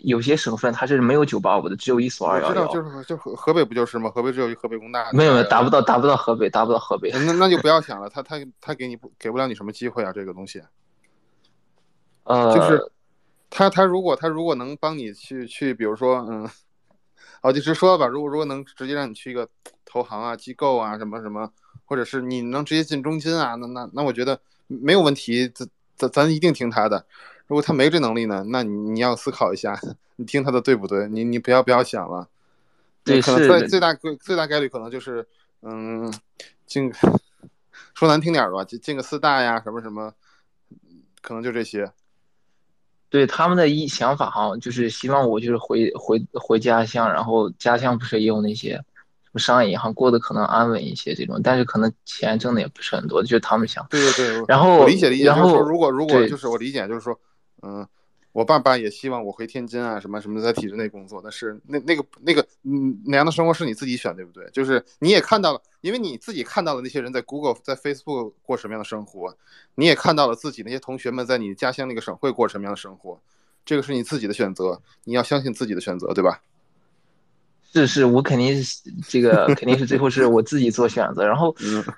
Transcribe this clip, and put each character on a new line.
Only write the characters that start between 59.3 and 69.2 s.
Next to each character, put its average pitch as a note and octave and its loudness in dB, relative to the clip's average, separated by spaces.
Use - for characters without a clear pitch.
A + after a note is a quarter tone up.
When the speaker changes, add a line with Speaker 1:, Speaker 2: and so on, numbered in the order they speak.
Speaker 2:
天 A#2+ -10
津 A#2+ -6
啊 A2 -6
什 G2+ -14
么， G#2 -8
什 G2+ -12
么 G#2+ -6
在 A2+ 0
体 G#2+ -4
制 G#2 -12
内 A2 -4
工 G2+ -14
作， G2 -16
但 G#2+ -18
是 G#2+ -12
那， D3 -6
那 C#3 0
个， D3 -4
那 D#3 0
个， - 2
嗯， C3+ -2
那 C#3 0
样 D3 4
的 E3 0
生 E3 0
活 E3 4
是 E3 -6
你 A#2 -4
自 C3+ -10
己 B2 -4
选， F#2 -6
对 F#2 -14
不 F2 -20
对？ F2+ -20
就 C3+ 0
是 C3 2
你 D#3 2
也 G3 8
看 G#3 2
到 E3 2
了， C3 -6
因 E3+ -6
为 B3 -4
你 E3+ -8
自 A3+ -16
己 C3+ -6
看 - -4
到 D3+ -4
了 B2 -8
那 B2+ -10
些 C3 -6
人 B2 -8
在 B2+ -6
Google、 C#3 -4
在 C3+ -6
Facebook C3+ -8
过 B2+ -6
什 G#2+ -8
么 G#2+ -10
样 A2 -10
的 G#2 -10
生 G#2+ -12
活， F#2 -14